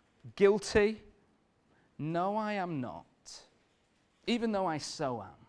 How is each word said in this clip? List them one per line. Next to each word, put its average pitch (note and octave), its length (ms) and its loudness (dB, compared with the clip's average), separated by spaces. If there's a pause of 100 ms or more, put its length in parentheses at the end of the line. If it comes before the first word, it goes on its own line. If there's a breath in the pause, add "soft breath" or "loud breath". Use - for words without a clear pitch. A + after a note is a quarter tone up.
(360)
Guilty? G#3 640 4 (960 soft breath)
No, E3+ 380 -2
I G#3+ 180 -2
am F3 260 -2
not. E2+ 240 -8 (1200)
Even A3+ 260 0
though F#3+ 140 0
I D#3 120 -2
so B2+ 440 -4
am. F#2 60 -14 (200)